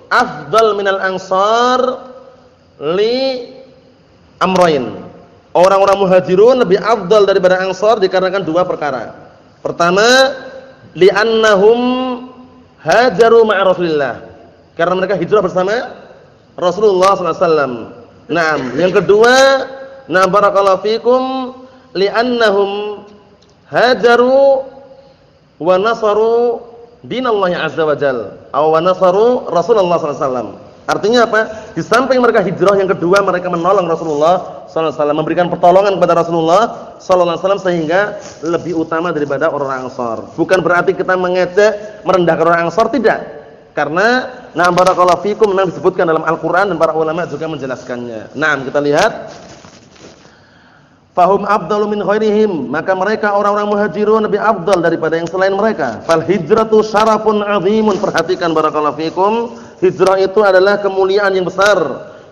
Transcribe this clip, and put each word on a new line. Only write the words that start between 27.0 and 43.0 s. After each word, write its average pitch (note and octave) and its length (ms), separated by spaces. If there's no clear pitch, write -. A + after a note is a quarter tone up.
dinallahi G3+ 540
azza D3+ 320
wa D3 80
jal, A#2+ 420
aw D#3 240
wa D#3+ 80
nasaru F#3 640
Rasulullah F3 480
sallallahu D3 160
alaihi C3+ 140
wasallam. B2 220
Artinya G#3+ 400
apa? G#3+ 160
Di E3 80
samping B3 400
mereka A3+ 240
hijrah, F#3 320
yang G3 80
kedua F#3 400
mereka F3+ 240
menolong F3 400
Rasulullah D#3+ 800
sallallahu D#3+ 240
alaihi - 80
wasallam, D3 160
memberikan E3 320
pertolongan F#3 480
kepada E3+ 160
Rasulullah E3 500
sallallahu F3 340
alaihi D#3 60
wasallam F#3+ 240
sehingga F3 360
lebih E3 340
utama E3 300
daripada C#3+ 400
orang C3+ 400
Ansar. A2+ 480
Bukan F3+ 240
berarti F3 320
kita F#3 240
mengecek, F#3 880
merendahkan E3 400
orang E3+ 240
Ansar, A3 240
tidak. G#3 400